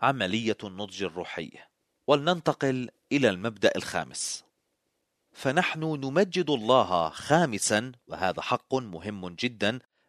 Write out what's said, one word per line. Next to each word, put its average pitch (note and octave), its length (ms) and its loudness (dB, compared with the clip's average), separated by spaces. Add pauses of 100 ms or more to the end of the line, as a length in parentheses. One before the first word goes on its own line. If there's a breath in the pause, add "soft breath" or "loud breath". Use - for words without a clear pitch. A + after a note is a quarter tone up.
عملية A2+ 600 0
النضج F#2+ 400 -10
الروحي. E2+ 480 -8 (560)
ولننتقل C#3+ 840 0 (220)
إلى C3 180 4
المبدأ G2+ 460 0
الخامس. - 680 -6 (880)
فنحن D#3 460 0
نمجد D#3 680 0
الله G#2+ 600 4
خامساً، B2+ 800 2 (160)
وهذا E2+ 340 -2
حق - 340 -2
مهم G2 540 -6
جدًا، A2 500 -4 (300)